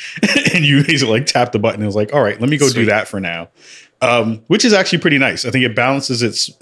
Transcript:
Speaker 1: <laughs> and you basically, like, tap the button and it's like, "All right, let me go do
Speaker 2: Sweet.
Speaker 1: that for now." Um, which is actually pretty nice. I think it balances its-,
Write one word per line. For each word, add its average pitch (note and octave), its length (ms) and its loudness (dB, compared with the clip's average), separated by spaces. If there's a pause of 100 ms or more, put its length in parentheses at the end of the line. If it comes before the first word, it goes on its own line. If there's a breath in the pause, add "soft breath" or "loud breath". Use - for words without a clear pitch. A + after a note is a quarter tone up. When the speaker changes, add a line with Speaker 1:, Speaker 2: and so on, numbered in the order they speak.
(220 loud breath)
Speaker 1:
<laughs> - 320 0
and F3 100 0
you D3+ 180 4
basically, C#3 360 0
like, C#3+ 80 -4
tap B2 260 0
the A2+ 60 -12
button G#2 220 -2
and G#2+ 60 -2
it's G2 100 -4
like, G#2+ 180 -2
"All C#3+ 80 2
right, G#2+ 180 -2
let A#2 80 -2
me D3+ 80 2
go C#3 100 2
do B2+ 60 2
Speaker 2:
Sweet. A2+ 140 0
Speaker 1:
that G#2 220 0
for G2+ 120 -6
now." E2+ 280 -8 (520 loud breath)
Um, A2+ 460 0
which F3+ 180 2
is A#3+ 80 4
actually F#3+ 280 2
pretty D3+ 180 2
nice. A#2 260 -2
I A#2+ 60 -6
think B2+ 160 2
it A2+ 80 -4
balances C3 480 0
its-, - 280 -4 (120)